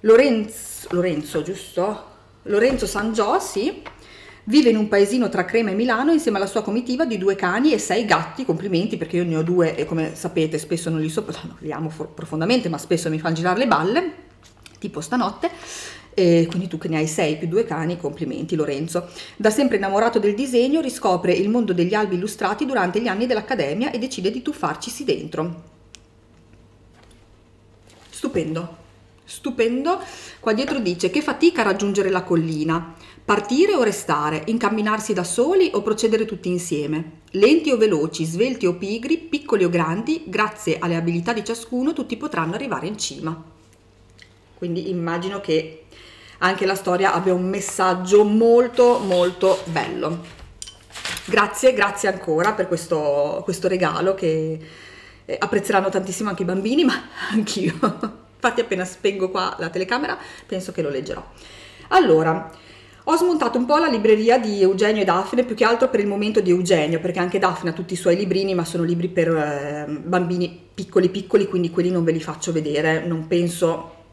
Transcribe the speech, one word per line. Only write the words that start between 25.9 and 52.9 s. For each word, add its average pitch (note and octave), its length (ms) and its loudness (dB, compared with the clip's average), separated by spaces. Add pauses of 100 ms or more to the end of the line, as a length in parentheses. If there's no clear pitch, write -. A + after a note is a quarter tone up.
Stupendo, E3 720 -6 (520)
stupendo. C4 680 -2 (400)
Qua A3 140 0
dietro C4+ 260 -2
dice: F3+ 300 -2
"Che D4 120 0
fatica D4+ 420 2
raggiungere G3+ 460 0
la F#3 140 0
collina. D#3+ 720 0 (320)
Partire B3+ 480 2
o C4+ 100 4
restare, D3+ 640 -2
incamminarsi G#3+ 680 0
da F3+ 100 0
soli E4 500 2
o G3+ 80 0
procedere G#3+ 440 0
tutti F#3 240 -6
insieme. D#3+ 720 -4 (100)
Lenti C#4+ 400 4
o B3 60 4
veloci, E3 480 2
svelti G3+ 400 0
o F3 100 2
pigri, A3+ 420 -2
piccoli A3+ 460 -2
o F3 60 2
grandi, F3 560 -2
grazie G#3 520 -2
alle E3+ 180 -2
abilità E3+ 360 -2
di G#3+ 120 -4
ciascuno B3 500 -4
tutti A#3+ 240 -6
potranno E3+ 360 -4
arrivare G#3+ 340 -6
in G#3 100 -8
cima." D#3+ 540 -8 (1040)
Quindi F3 340 -6
immagino F3+ 520 -4
che D#3+ 440 -2 (540)
anche F#3+ 260 0
la F#3+ 100 2
storia F#3 380 2
abbia F3+ 200 2
un F3+ 160 0
messaggio F#3+ 720 2
molto, A#3 760 6
molto F#3 640 2
bello. D#3 760 -6 (840)
Grazie, G#3 480 4
grazie G3+ 360 0
ancora F#3 420 2
per F#3+ 160 -2
questo, D3+ 800 0